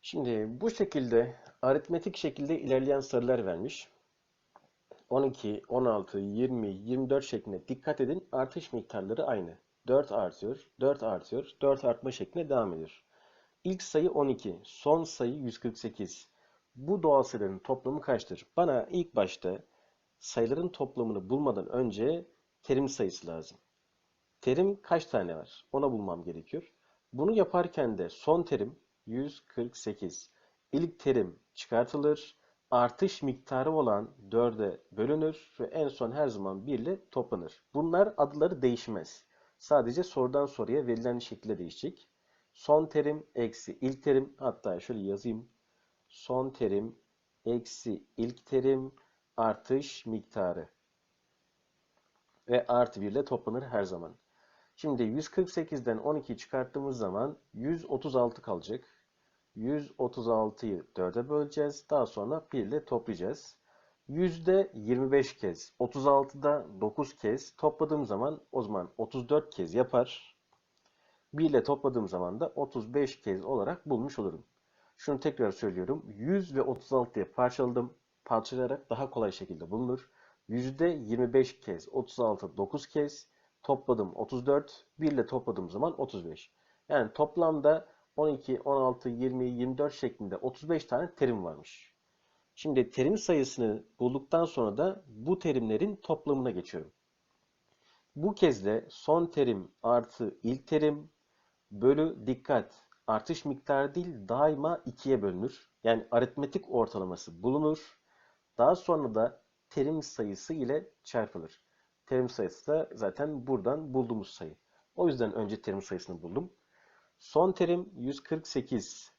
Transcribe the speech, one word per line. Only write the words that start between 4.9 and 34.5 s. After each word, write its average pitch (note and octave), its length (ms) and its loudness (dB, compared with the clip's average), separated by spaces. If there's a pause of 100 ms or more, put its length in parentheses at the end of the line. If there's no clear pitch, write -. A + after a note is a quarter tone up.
On C3+ 140 2
iki, A2 440 -4
on B2+ 180 0
altı, G#2 340 0
yirmi, A2+ 480 -2
yirmi A#2 420 -4
dört C#3 140 2
şeklinde G#2 440 -8
dikkat C#3 340 -4
edin, D#3 300 -2
artış - 420 -4
miktarları G#2+ 520 -4
aynı. F#2 320 -4 (300)
Dört C3+ 240 4
artıyor, G#2 560 -4 (120)
dört C3+ 240 2
artıyor, A2 480 -4 (100)
dört C#3 240 2
artma - 260 0
şeklinde C#3+ 380 -6
devam A2+ 240 2
ediyor. D#2+ 300 -10 (600)
İlk F#3 200 -2
sayı D#3+ 280 2
on C#3+ 160 2
iki, G2 360 -2
son D#3+ 400 2
sayı B2+ 300 -4
yüz C3 260 -6
kırk A2+ 180 -6
sekiz. - 520 -10 (460)
Bu D#3+ 280 -2
doğal C#3 200 6
sayıların G2 360 -4
toplamı C3+ 420 -4
kaçtır? - 440 -4 (120)
Bana D3+ 320 4
ilk F3+ 260 -2
başta F#2+ 440 0 (600)
sayıların C3+ 500 0
toplamını A2+ 600 -4
bulmadan B2+ 400 0
önce B2 580 0 (360)
terim C3+ 260 2
sayısı F#2+ 380 -4
lazım. E2 300 -10 (840)
Terim F#3 400 2
kaç E3 240 0
tane F2 300 -2
var? - 360 -16
Ona C#3 200 2
bulmam F#2 320 -4
gerekiyor. E2 500 -10 (400)
Bunu D3+ 180 2
yaparken F3 680 2
de F2 120 -2
son E3+ 340 2
terim G2+ 320 -2 (300)
yüz C3 400 -6
kırk A#2+ 320 -6
sekiz. - 540 -8 (400)
İlk E3 280 -2
terim A2+ 400 2 (140)
çıkartılır. C#3+ 840 0 (340)
Artış B2 500 2
miktarı C3+ 500 -2
olan A2+ 400 2 (200)
dörde A2 500 2 (100)